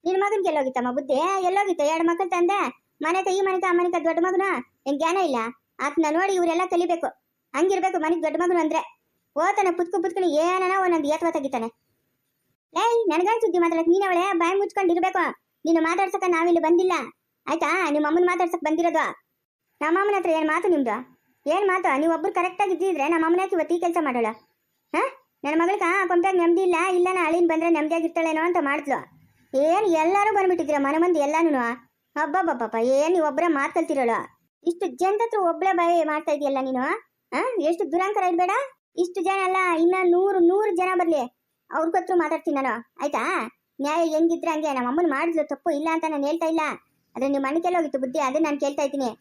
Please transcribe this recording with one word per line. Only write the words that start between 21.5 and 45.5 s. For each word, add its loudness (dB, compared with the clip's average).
ಮಾತು? 0
ನೀವ್ 2
ಒಬ್ರು -2
ಕರೆಕ್ಟ್ -2
ಆಗಿ 0
ಇದ್ದಿದ್ರೆ -2
ನಮ್ಮ 0
ಅಮ್ಮನ 2
ಯಾಕೆ -2
ಇವತ್ತು 0
ಈ -4
ಕೆಲ್ಸ 0
ಮಾಡೋಳ? 0
ಹಾ? 0
ನನ್ 0
ಮಗಳ್ಗ 0
ಕೊಂಪ್ಯಾಗ 2
ನೆಮ್ಮದಿ 4
ಇಲ್ಲ, 2
ಇಲ್ಲ 2
ನಾ 0
ಅಳಿನ್ 2
ಬಂದ್ರೆ 0
ನೆಮ್ಮದಿಯಾಗಿರ್ತಾಳೇನೋ 0
ಅಂತ 0
ಮಾಡಿದ್ಲು. -2
ಏನ್ 2
ಎಲ್ಲಾರು 2
ಬಂದ್ಬಿಟ್ಟಿದ್ದೀರಾ 0
ಮನೆ 0
ಮಂದಿ 2
ಎಲ್ಲಾನು? 2
ಅಬ್ಬಬ್ಬಬ್ಬಬ್ಬ, -2
ಏನ್ 2
ನೀವ್ 2
ಒಬ್ರೇ 0
ಮಾತ್ -2
ಕಲ್ತಿರೋಳು? 0
ಇಷ್ಟು -2
ಜನದ 0
ಹತ್ರ -2
ಒಬ್ಳೆ 0
ಬಾಯಿ 2
ಮಾಡ್ತಾ -2
ಇದೀಯಲ್ಲ -2
ನೀನು, -2
ಹಾ? -2
ಎಷ್ಟು 0
ದುರಂಕಾರ 0
ಇರ್ಬೇಡ. 0
ಇಷ್ಟು -4
ಜನ 0
ಅಲ್ಲ, 0
ಇನ್ನ 4
ನೂರು, 2
ನೂರು 2
ಜನ 0
ಬರ್ಲಿ, 2
ಅವ್ರ -2
ಹತ್ರ -2
ಮಾತಾಡ್ತೀನಿ 0
ನಾನು -2
ಆಯ್ತಾ? -2
ನ್ಯಾಯ 0
ಹೆಂಗಿದ್ರೆ 0
ಹಂಗೆ. -2
ನಮ್ಮ -2
ಅಮ್ಮನ್ 0
ಮಾಡಿದ್ಲು -2